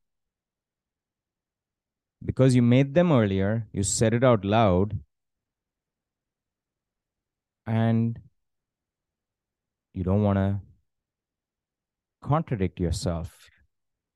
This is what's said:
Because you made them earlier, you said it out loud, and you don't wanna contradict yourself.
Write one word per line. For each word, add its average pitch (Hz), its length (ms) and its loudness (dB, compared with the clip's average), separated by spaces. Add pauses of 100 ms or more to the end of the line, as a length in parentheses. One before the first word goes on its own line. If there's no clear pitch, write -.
(2250)
Because 131 300 2
you 127 80 4
made 131 320 2
them 175 180 2
earlier, 107 640 0
you 98 80 -4
said 110 320 -2
it 120 100 0
out 113 220 2
loud, 101 540 0 (2750)
and 113 540 -2 (1800)
you 95 80 -8
don't 92 180 0
wanna 98 400 0 (1600)
contradict 120 600 -4
yourself. 85 680 -6 (680)